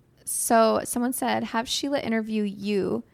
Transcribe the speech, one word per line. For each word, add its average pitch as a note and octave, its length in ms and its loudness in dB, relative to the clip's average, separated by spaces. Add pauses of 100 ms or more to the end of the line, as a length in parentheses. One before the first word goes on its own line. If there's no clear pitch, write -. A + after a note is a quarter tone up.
(260)
So A3+ 580 4
someone B3 300 -2
said, A3+ 300 -2
"Have A3+ 260 -4
Sheila C#4 300 -2
interview A3 440 0
you G3+ 600 -2 (100)